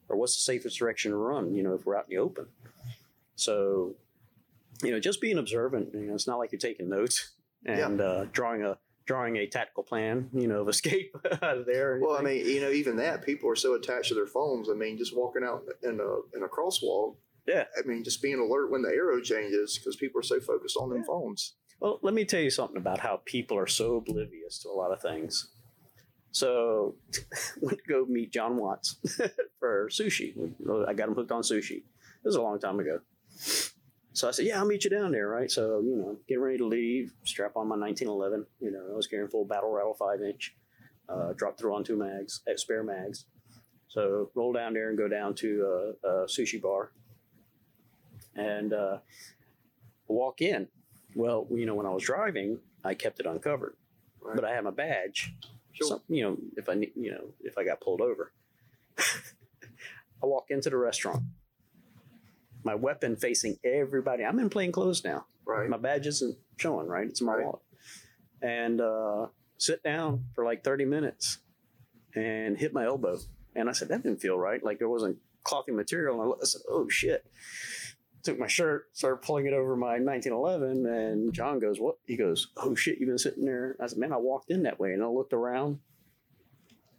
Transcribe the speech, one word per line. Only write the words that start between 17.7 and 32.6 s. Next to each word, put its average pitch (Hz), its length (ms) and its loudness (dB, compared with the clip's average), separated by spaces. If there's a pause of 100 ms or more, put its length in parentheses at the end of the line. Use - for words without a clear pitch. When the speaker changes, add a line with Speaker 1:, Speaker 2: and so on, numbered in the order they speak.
Speaker 2:
I 143 100 -4
mean, 117 160 -2
just 123 180 -4
being 139 180 2
alert 123 320 4
when 131 100 2
the 107 80 2
arrow 123 320 4
changes 104 600 2
'cause 110 120 -4
people 131 240 -2
are 117 40 -2
so 123 160 2
focused - 380 -2
on 127 120 -2
them 123 100 0
Speaker 1:
Yeah. - 60 -4
Speaker 2:
phones. 135 480 -4 (260)
Speaker 1:
Well, - 220 0
let 196 140 2
me 220 100 4
tell 185 160 2
you 143 80 4
something - 280 0
about 92 220 0
how 101 260 0
people 117 320 -2
are 92 100 2
so 117 300 2
oblivious 85 680 -6
to 87 60 -12
a - 20 -8
lot 92 200 0
of 95 100 -2
things. 80 480 -4 (800)
So, 117 640 2 (320)
<laughs> - 340 -8
went 131 180 0
to - 80 -20
go 131 180 4
meet 120 280 0
John 117 240 2
Watts 101 400 -2 (480)
<laughs> - 140 -20
for 107 320 2
sushi. - 420 0 (540)
I 104 60 2
got 107 140 0
him 110 80 2
hooked 120 160 -2
on 117 120 0
sushi. - 400 0 (400)
This - 20 2
was 208 100 4
a 131 60 4
long 104 180 0
time 98 200 0